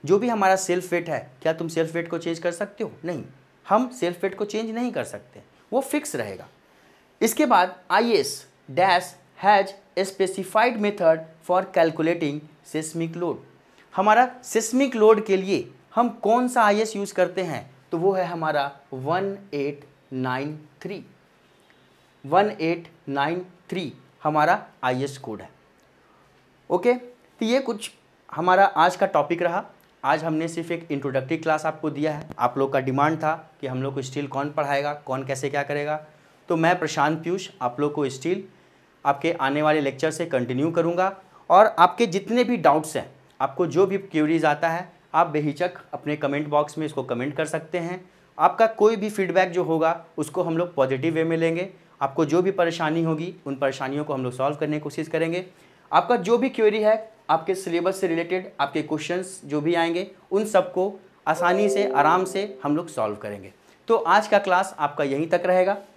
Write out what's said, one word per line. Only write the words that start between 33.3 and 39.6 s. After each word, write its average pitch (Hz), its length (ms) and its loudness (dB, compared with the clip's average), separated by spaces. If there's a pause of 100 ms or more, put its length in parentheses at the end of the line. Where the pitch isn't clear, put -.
कि 139 60 -8
हम 127 160 -4
लोग 135 100 -4
को 139 80 -6
स्टील 143 260 -8
कौन 139 240 -4
पढ़ाएगा, 143 440 -2
कौन 135 300 -6
कैसे 135 240 -4
क्या 143 140 -2
करेगा, 147 320 -4 (540)
तो 175 60 2
मैं 165 240 2
प्रशांत 156 440 0
पीयूष 180 260 -4 (120)
आप 123 180 -4
लोग 147 140 0
को 143 160 -2
स्टील 175 340 -4 (600)
आपके 143 280 2
आने 143 280 0